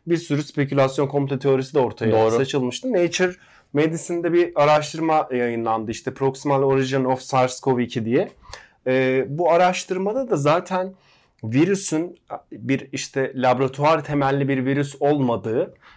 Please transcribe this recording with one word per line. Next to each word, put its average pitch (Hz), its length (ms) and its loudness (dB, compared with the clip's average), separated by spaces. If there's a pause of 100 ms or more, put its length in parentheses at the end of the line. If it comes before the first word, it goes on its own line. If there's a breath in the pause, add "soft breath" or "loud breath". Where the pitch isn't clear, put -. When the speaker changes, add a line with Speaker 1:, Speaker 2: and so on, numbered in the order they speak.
Speaker 1:
bir 170 100 0
sürü 151 260 -2
spekülasyon, 139 640 0
komplo 139 300 -2
teorisi 135 360 0
de 151 40 0
ortaya 113 340 0
Speaker 2:
Doğru. 110 180 6
Speaker 1:
saçılmıştı. 131 600 -2
Nature 180 400 0 (400 soft breath)
Medicine'de 165 600 -2
bir 170 220 2
araştırma 151 800 2
yayınlandı. 117 580 -2
İşte 135 240 -8
Proximal 135 480 0
Origin 135 420 2
of 127 180 0
sars 127 400 0
cov 131 160 2
iki 120 260 -2
diye. 135 240 0 (580 loud breath)
E, 131 420 2
bu 156 220 0
araştırmada 190 800 0
da 202 60 0
zaten 185 560 0 (520 soft breath)
virüsün 165 760 0 (340)
bir 123 400 -4
işte 135 420 -4
laboratuvar 135 680 2
temelli 143 440 0
bir 131 160 0
virüs 139 360 -2
olmadığı, 127 760 0 (220 soft breath)